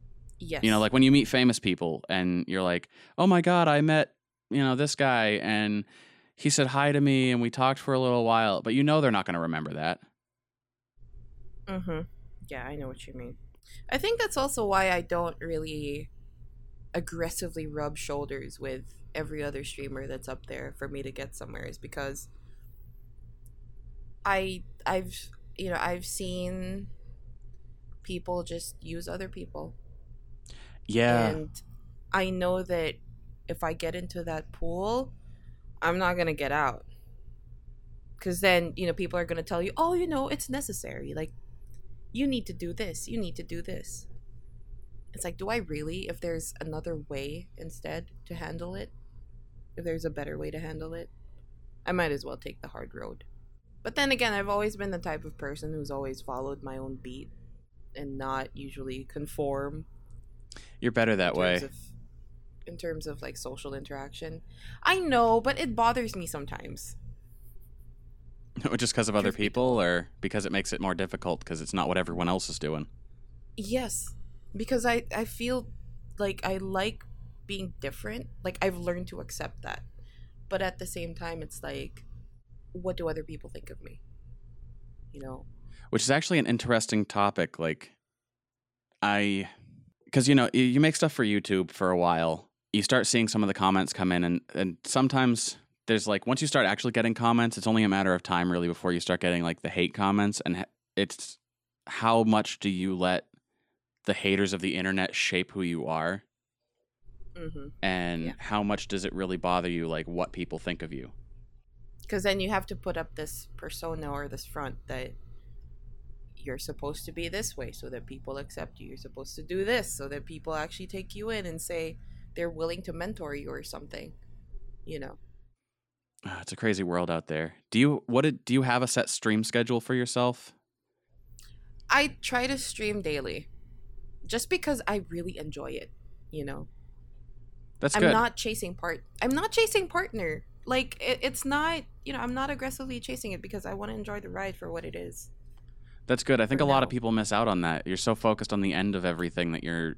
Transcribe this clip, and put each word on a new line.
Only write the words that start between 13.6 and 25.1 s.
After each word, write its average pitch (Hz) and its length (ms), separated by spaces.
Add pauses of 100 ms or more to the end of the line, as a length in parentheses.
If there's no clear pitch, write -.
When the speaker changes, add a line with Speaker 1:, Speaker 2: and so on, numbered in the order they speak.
Speaker 1:
I 269 80
think 466 220
that's 427 160
also 269 300
why 190 240
I 180 100
don't 170 400
really 151 720 (840)
aggressively 165 720
rub 147 320
shoulders 139 640
with 131 240 (300)
every 156 280
other 143 220
streamer 139 440
that's 131 200
up 131 180
there 131 320
for 139 100
me 139 140
to 135 100
get 135 240
somewhere, - 280
is - 140
because - 500 (2000)
I, 190 400 (220)
I've, 185 440 (260)